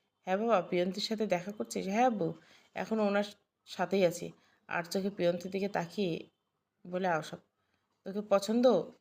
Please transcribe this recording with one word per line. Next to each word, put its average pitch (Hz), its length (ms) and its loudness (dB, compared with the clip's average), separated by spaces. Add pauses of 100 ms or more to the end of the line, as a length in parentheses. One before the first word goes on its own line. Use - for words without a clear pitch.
(260)
"হ্যাঁ 190 120 2
বাবা, 220 240 4
প্রিয়ন্তীর 185 400 0
সাথে 220 240 -2
দেখা 180 260 0
করছিস?" 208 340 -6
"হ্যাঁ 214 200 2
আব্বু, 202 220 0 (480)
এখন 190 240 -4
ওনার 202 260 2 (420)
সাথেই 190 380 0
আছি।" 170 200 -2 (420)
আর 175 140 -2
চোখে 190 280 -2
প্রিয়ন্তীর 180 400 -2
দিকে 196 180 -2
তাকিয়ে 175 440 -2 (720)
বলে 185 240 -4
আশরাফ, 160 320 -2 (680)
"তোকে 202 220 -6
পছন্দ 214 360 4 (360)